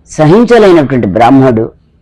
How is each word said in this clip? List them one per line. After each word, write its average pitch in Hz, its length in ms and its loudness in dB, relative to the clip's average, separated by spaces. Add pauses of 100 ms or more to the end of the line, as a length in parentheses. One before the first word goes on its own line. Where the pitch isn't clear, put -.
సహించలేనటువంటి 165 1000 0
బ్రాహ్మణుడు, 117 640 0 (300)